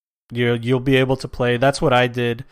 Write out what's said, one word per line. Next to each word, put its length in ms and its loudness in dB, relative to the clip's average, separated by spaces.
You're, 240 0
you'll 260 0
be 160 2
able 200 2
to 100 -10
play. 300 -2
That's 260 0
what 100 2
I 140 4
did 460 -4